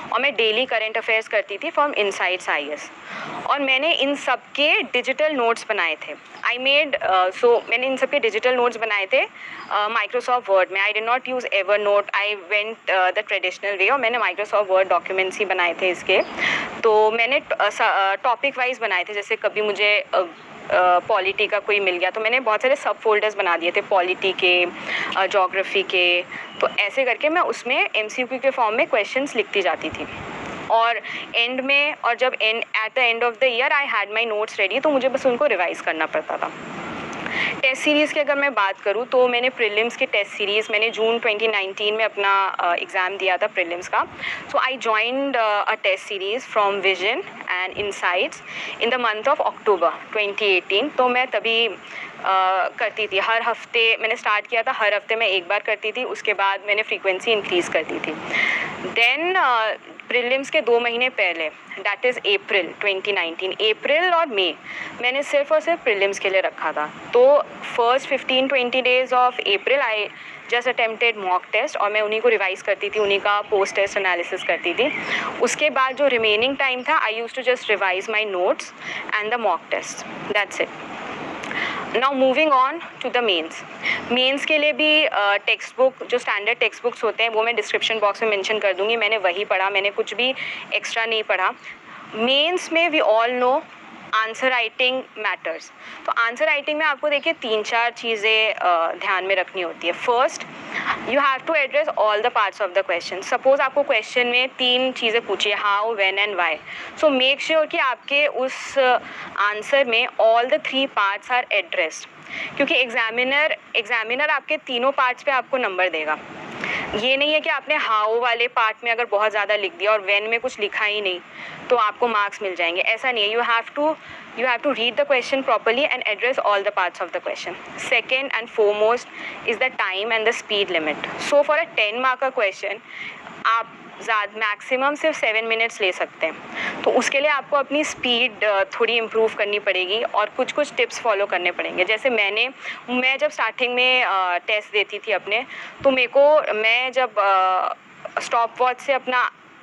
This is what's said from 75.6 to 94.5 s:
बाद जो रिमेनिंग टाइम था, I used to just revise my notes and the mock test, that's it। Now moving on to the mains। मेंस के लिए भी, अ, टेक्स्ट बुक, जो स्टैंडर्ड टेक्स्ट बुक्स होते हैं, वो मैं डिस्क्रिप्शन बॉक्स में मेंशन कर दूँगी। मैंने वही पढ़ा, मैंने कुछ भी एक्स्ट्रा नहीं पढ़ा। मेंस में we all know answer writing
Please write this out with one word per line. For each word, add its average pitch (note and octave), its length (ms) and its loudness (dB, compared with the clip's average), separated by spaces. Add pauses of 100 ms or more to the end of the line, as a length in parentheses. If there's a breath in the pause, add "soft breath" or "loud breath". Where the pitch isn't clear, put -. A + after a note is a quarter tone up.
बाद C4 260 0
जो C#4 120 2
रिमेनिंग A#3 500 2
टाइम B3+ 260 0
था, D4 240 2
I G#3+ 40 0
used A3+ 220 -8
to C4 100 -6
just B3 200 2
revise F#3+ 460 0
my G#3+ 260 -2
notes F#3+ 300 2 (560 loud breath)
and G#3+ 120 -2
the A#3 120 0
mock E3+ 140 2 (140)
test, - 320 -6 (260)
that's G3+ 300 -2
it। - 60 0 (1200 loud breath)
Now C4 260 0
moving C4 380 4
on C4+ 220 6
to - 320 -10
the A#3+ 160 2
mains। E3+ 320 0 (580 loud breath)
मेंस C4 340 2
के D#4 120 2
लिए D4 160 2
भी, D4+ 300 4
अ, G3+ 320 2
टेक्स्ट - 420 -4
बुक, B3+ 260 2
जो A#3+ 140 -2
स्टैंडर्ड A3+ 400 -2
टेक्स्ट A3 260 -2
बुक्स A#3+ 200 -4
होते G#3+ 200 0
हैं, A#3 60 2
वो A3 140 2
मैं A#3 120 0
डिस्क्रिप्शन G#3+ 440 -2
बॉक्स G3+ 240 2
में A3 60 2
मेंशन G3+ 300 0
कर G3 140 2
दूँगी। G#3 220 0
मैंने A3 220 0
वही F#3+ 280 0
पढ़ा, G3 240 0
मैंने G3+ 200 0
कुछ G#3+ 240 -4
भी B3+ 220 -2 (380 loud breath)
एक्स्ट्रा A3+ 320 -4
नहीं A3 180 -2
पढ़ा। G3 300 0 (640 loud breath)
मेंस C#4 580 0
में E4 160 2
we D4+ 120 2
all A3+ 280 4
know B3+ 320 2 (460)
answer A3 380 -2
writing B3+ 560 0 (240)